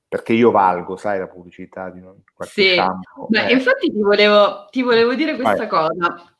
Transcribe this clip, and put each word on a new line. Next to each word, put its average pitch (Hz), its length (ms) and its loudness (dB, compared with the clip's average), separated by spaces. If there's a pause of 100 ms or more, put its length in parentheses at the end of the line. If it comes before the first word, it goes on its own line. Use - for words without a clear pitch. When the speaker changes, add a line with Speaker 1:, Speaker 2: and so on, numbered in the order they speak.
Speaker 1:
perché - 240 -4
io 117 180 6
valgo, 92 460 0
sai, 101 220 -6
la 92 100 -8
pubblicità 90 640 -16
di 90 100 -20
un, 92 140 -20 (200)
qualche - 280 -6
Speaker 2:
Sì. 185 120 2
Speaker 1:
shampoo, 185 540 -4
Speaker 2:
Beh, 214 200 0
Speaker 1:
eh. 233 40 2
Speaker 2:
infatti 302 380 0
ti 208 100 0
volevo, 208 680 2
ti 262 120 -4
volevo 240 320 2
dire 302 180 -2
Speaker 1:
Vai. 233 100 -8
Speaker 2:
questa 214 240 0
cosa. 175 720 -4